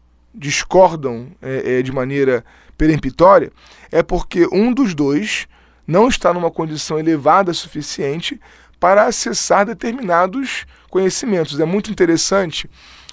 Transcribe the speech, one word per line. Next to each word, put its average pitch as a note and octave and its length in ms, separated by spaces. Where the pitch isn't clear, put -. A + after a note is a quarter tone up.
discordam, D3 960
é, B2+ 380
é, - 20
de C3 100
maneira C3 520
peremptória, D#3 760
é E3+ 120
porque E3+ 480
um A3+ 220
dos A3+ 200
dois D3 540
não G3 220
está F3 240
numa F3 180
condição D#3 480
elevada D#3+ 540
suficiente D3+ 880
para G3 260
acessar G3+ 600
determinados A3+ 1000
conhecimentos. F3+ 680
É D#3+ 60
muito G3+ 260
interessante, F3 800